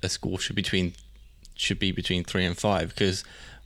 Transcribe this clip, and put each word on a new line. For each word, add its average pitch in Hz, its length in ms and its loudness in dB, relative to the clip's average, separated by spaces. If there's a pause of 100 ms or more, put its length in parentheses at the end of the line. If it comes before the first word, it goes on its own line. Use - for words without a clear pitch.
a 92 60 0
score - 300 -4
should - 160 -4
between, 92 380 2 (600)
should - 240 -2
be 95 120 2
between 90 320 0
three 92 220 2
and 87 120 2
five? 92 380 2
'Cause 95 280 2 (420)